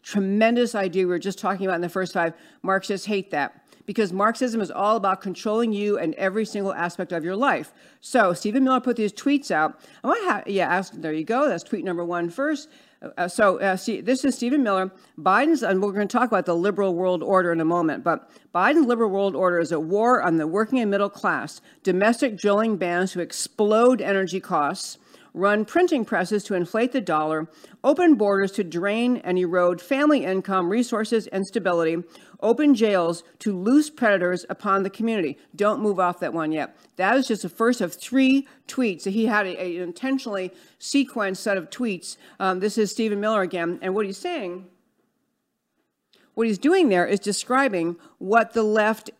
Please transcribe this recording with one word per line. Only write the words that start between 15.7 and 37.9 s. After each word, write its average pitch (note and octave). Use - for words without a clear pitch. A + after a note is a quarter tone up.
we're G3+
gonna G#3
talk A#3+
about G#3
the F3
liberal F#3+
world F3+
order F#3
in E3
a D#3+
moment, D#3+
but D#3+
Biden's B3+
liberal A#3
world G3
order F3
is E3+
a D#3+
war G#3
on E3
the D#3
working G#3+
and G#3+
middle G3+
class, D#3
domestic G#3
drilling G#3
bans F3+
to F3+
explode G#3+
energy F#3+
costs, D#3+
run G#3
printing E4
presses F#3+
to -
inflate G#3+
the C4+
dollar, D#3
open D#4
borders G3
to G#3
drain G3+
and F3+
erode F3+
family C#4+
income, F#3
resources, A3
and G3
stability, E3+
open C4+
jails F#3+
to G3+
loose B3+
predators F3+
upon G3
the F#3+
community. G3+
Don't G3+
move G3+
off F3+
that D#3
one D#3
yet. D#3
That G3
is C4+
just A3
the F3
first A#3
of F3